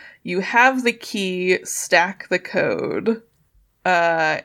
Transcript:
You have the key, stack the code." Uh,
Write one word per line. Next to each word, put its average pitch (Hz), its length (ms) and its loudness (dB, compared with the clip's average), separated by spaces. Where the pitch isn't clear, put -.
You 175 160 -4
have 247 420 4
the 233 100 2
key, 185 680 -2
stack - 680 0
the 180 120 0
code." 175 840 -2
Uh, 165 600 2